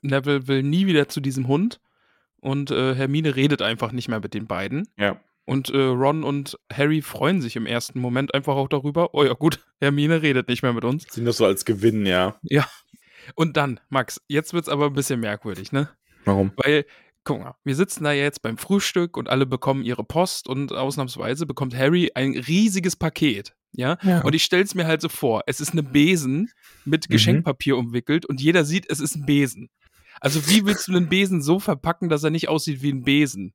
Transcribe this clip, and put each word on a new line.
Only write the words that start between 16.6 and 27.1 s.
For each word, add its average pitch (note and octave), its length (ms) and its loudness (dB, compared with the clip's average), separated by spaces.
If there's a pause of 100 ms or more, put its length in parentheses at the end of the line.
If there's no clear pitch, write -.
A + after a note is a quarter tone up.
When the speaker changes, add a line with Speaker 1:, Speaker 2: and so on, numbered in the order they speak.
Speaker 1:
guck B2 160 -4
mal, - 240 -14
wir C3+ 120 -2
sitzen F3+ 280 -2
da D3 100 0
jetzt C#3+ 300 -2
beim A2+ 140 -4
Frühstück F#3 600 -2
und B2 120 -8
alle C3+ 160 2
bekommen C3+ 380 -2
ihre A#2 200 -4
Post - 440 -2
und C3+ 240 -6
ausnahmsweise C3+ 760 -4
bekommt C3 300 -6
Harry D#3 400 4
ein C3 220 0
riesiges F#3 580 2
Paket, C3+ 600 -2 (160)
ja? C3+ 320 -2
Speaker 2:
Ja. F3 180 4
Speaker 1:
Und C#3+ 140 2
ich D#3+ 80 2
stell's F#3+ 320 2
mir F3 100 0
halt D#3+ 160 2
so D#3+ 80 -4
vor, A2+ 380 0
es - 120 -4
ist D3 120 -6
eine D#3+ 120 0
Besen D3 680 2 (340)
mit D#3 220 0
Speaker 2:
Mhm. - 40 -4